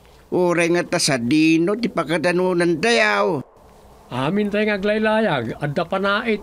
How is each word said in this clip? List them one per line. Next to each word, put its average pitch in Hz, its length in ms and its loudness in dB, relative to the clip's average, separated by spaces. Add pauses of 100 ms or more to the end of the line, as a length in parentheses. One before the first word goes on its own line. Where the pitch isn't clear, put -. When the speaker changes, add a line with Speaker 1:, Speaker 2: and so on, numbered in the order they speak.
(340)
Speaker 1:
Uray 175 400 2
nga 175 80 0
ta 175 160 -4
sa 135 240 0
dino 160 560 2
ti 233 80 -2
pakadanunan 170 960 0
tayo. 208 640 0 (640)
Speaker 2:
Amin 165 400 -2
tayo 202 160 -2
nga 208 160 -2
aglaylayag, 208 800 0
adda 147 240 -2
panait, 202 580 -2